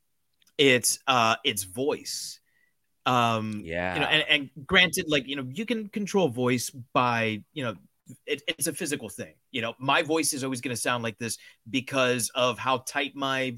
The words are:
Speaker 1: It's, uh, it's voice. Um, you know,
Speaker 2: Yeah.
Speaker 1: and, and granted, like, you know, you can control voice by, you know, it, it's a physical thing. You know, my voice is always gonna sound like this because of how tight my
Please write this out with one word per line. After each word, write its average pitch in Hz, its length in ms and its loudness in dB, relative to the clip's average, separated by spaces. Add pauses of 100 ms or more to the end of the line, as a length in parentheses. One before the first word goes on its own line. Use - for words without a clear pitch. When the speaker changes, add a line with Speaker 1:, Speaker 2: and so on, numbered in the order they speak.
(580)
Speaker 1:
It's, 131 480 6
uh, 113 380 6
it's 104 200 -2
voice. 120 760 -6 (640)
Um, 113 480 2
you 104 200 -8
know, - 0 -
Speaker 2:
Yeah. 90 320 -2
Speaker 1:
and, 156 240 2
and 147 380 -2
granted, 180 420 2
like, 143 180 0
you 135 100 -6
know, 139 140 -6
you 185 160 -8
can 220 220 -4
control 196 400 0
voice 123 420 0 (220)
by, 113 500 2 (100)
you 143 120 -6
know, 113 100 -4 (500)
it, 143 220 -4
it's - 220 -4
a 160 40 -2
physical 143 360 -6
thing. 98 260 -12 (160)
You 120 120 -4
know, 113 160 -4
my 139 240 2
voice 156 300 0
is 131 120 -6
always 131 160 -4
gonna 123 160 -4
sound 123 260 -2
like 113 160 -6
this 113 200 -6 (300)
because 123 680 0
of 123 240 2
how 127 200 0
tight 143 380 -6
my 135 420 -2